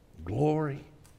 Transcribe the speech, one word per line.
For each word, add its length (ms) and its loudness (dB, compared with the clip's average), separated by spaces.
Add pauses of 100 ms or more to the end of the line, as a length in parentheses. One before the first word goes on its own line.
(260)
glory, 580 0 (360)